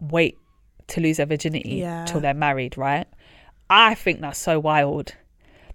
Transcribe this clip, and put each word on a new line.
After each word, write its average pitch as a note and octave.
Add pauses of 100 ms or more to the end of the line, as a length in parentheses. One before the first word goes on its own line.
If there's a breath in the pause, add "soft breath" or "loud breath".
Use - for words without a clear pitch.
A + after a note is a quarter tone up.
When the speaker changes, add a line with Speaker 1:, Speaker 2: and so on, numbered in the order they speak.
Speaker 1:
wait D#3+ (500)
to -
lose D#3+
their D3
virginity D#3
Speaker 2:
Yeah. E3+
Speaker 1:
till E3+
they're C#3+
married, C#3
right? C#3 (640 soft breath)
I A3
think -
that's C#3+
so D#3+
wild. D3 (600 soft breath)